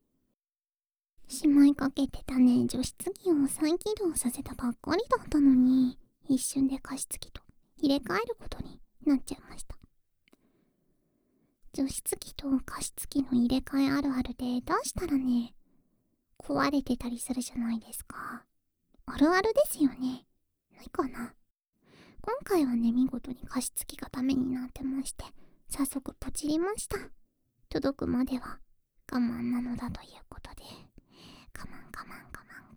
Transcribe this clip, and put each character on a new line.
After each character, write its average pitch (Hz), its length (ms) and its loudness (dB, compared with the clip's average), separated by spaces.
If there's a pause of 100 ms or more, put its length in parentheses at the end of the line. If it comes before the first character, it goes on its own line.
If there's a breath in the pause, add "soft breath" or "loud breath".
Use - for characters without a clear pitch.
(1300)
し 262 180 -2
ま 285 180 10
い 285 80 8
か 277 180 0
け 277 160 0
て - 180 -10
た 262 120 -2
ね、 247 300 6
除 247 160 -2
湿 - 280 -6
機 381 200 -2
を 285 160 4
再 311 300 0
起 415 180 -2
動 392 200 -2
さ - 140 0
せ 277 140 -6
た - 120 -10
ば 247 140 -2
っ 233 120 -6
か 302 160 0
り 440 120 0
だ 494 140 2
っ - 60 -12
た 302 100 4
の 277 160 8
に、 254 420 6 (300)
一 269 120 4
瞬 269 280 0
で 269 120 -2
加 - 180 -10
湿 - 200 -8
器 - 140 -14
と - 100 -18 (360)
入 277 220 4
れ - 40 -6
替 359 140 -2
え 453 80 -2
る 480 120 -6
こ - 120 -12
と - 100 -8
に - 220 -12 (240)
な 285 100 6
っ 254 80 0
ち - 120 -8
ゃ - 20 -18
い - 120 -20
ま - 80 -14
し - 60 -10
た。 - 140 -14 (2000)
除 269 140 0
湿 - 300 -6
機 - 160 -14
と - 140 -8 (180)
加 - 160 -10
湿 - 260 -8
器 - 100 -4
の 262 160 0
入 240 160 4
れ 262 80 2
替 269 240 -2
え 269 100 4
あ 277 100 0
る 285 100 0
あ 254 120 -2
る 247 100 -6
で 254 120 -6 (160)
出 311 120 -2 (100)
し - 120 -6
た 381 100 -2
ら 294 100 0
ね、 247 380 2 (840)
壊 277 320 0
れ 285 100 2
て 247 160 -2
た - 100 -8
り 240 120 -6
す - 120 -8
る 247 120 -2
じ - 100 -10
ゃ 254 60 -4
な 233 120 -2
い 226 80 -2
で - 140 -14
す - 100 -12
か。 - 400 -12 (640)
あ - 140 -10
る 294 100 8
あ 359 100 6
る 440 140 2
で 554 160 4
す - 140 0
よ 262 80 4
ね。 254 340 -6 (500)
な - 60 -20
い - 100 -18
か 285 160 -2
な。 240 280 -10 (840 soft breath)
今 - 140 -4 (100)
回 339 220 4
は 247 100 0
ね、 233 160 4
見 247 160 4
事 254 220 -6
に 254 180 -10
加 262 140 -4
湿 - 240 -6
器 - 100 -14
が - 160 -12
ダ 254 120 -4
メ 269 100 2
に 262 180 0
な 254 140 -4
っ 254 80 -14
て - 80 -12
ま 269 240 -2
し - 60 -6
て、 - 140 -14 (440 soft breath)
早 - 160 -2
速 - 340 -8
ポ - 120 -8
チ - 160 -4
り 302 100 2
ま 370 200 0
し - 100 -8
た。 427 100 -4 (720)
届 269 300 -2
く - 80 -2
ま 254 180 2
で 262 140 -4
は - 200 -10 (520)
我 247 60 -2
慢 240 340 0
な 247 100 0
の 247 160 -4
だ 247 140 -6
と - 100 -8
い - 40 -20
う - 20 -20 (220)
こ - 120 -14
と - 140 -18
で、 - 80 -18 (960 loud breath)
我 - 40 -10
慢、 - 40 -10 (260)
我 - 160 -12
慢、 - 240 -18
我 - 100 -18 (340)